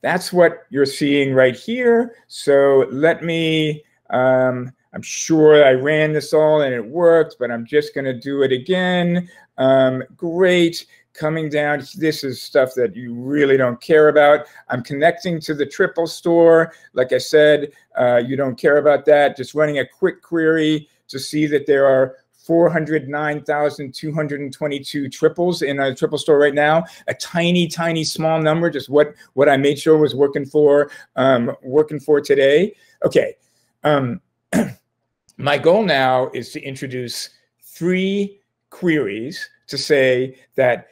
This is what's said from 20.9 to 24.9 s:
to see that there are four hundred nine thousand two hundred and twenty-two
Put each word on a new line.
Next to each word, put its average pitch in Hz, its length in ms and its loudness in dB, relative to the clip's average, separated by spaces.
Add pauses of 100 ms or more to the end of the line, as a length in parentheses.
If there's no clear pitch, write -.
to - 100 -14
see 151 300 -4
that 143 180 -2
there 139 180 4
are 135 320 2 (300)
four 165 220 2
hundred 156 400 -4
nine 147 340 -6
thousand 147 520 -6
two 156 180 -10
hundred 147 280 -6
and 139 120 -12
twenty-two 139 560 -8